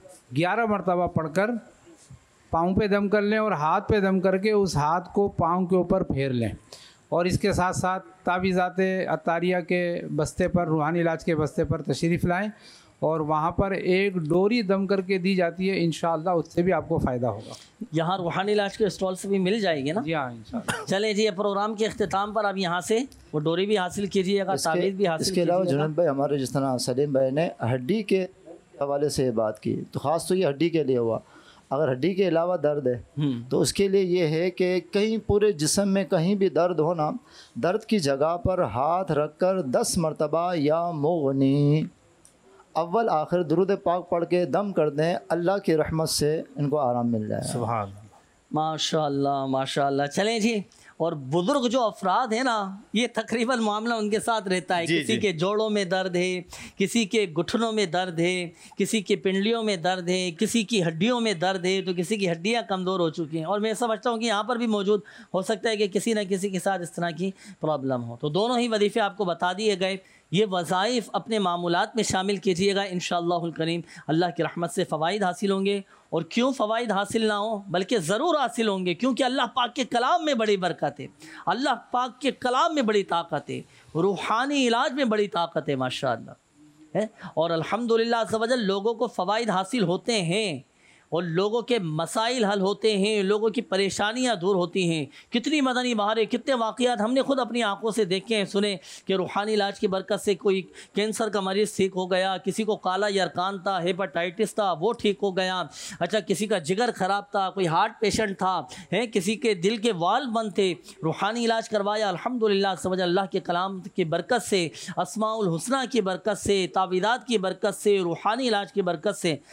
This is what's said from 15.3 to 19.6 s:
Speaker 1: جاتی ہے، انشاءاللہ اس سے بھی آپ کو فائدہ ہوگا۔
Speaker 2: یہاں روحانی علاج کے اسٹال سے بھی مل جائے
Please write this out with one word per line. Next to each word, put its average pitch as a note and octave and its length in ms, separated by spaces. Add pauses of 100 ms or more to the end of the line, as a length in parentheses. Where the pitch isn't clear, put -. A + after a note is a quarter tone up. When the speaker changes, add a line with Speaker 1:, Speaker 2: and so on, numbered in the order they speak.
Speaker 1:
جاتی F3+ 360
ہے، E3+ 140
انشاءاللہ E3 460
اس E3 220
سے F3 100
بھی F#3 100
آپ D#3 160
کو E3 100
فائدہ B2+ 280
ہوگا۔ A2 280 (380)
Speaker 2:
یہاں E3 260
روحانی F#3 340
علاج G3+ 260
کے G#3+ 80
اسٹال F#3 280
سے G3 140
بھی G3 100
مل F#3+ 200
جائے E3 260